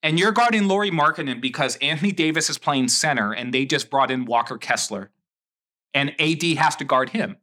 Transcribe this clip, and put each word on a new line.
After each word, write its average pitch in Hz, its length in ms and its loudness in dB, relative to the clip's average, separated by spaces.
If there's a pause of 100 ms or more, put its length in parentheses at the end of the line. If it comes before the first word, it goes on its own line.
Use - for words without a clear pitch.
And 156 140 2
you're 202 140 4
guarding 220 360 2
Lauri 202 220 0
Markkanen 151 520 0
because 131 340 -2
Anthony 156 360 -2
Davis 156 380 0
is - 80 -4
playing 135 300 0
center 127 460 0
and 123 200 -6
they 135 120 2
just 143 260 -2
brought 135 180 2
in 127 160 -2
Walker 117 320 0
Kessler. 104 540 -4 (840)
And 143 240 -2
A 160 160 2
D 165 220 0
has 151 220 2
to 156 60 -8
guard 131 280 0
him. 190 320 -6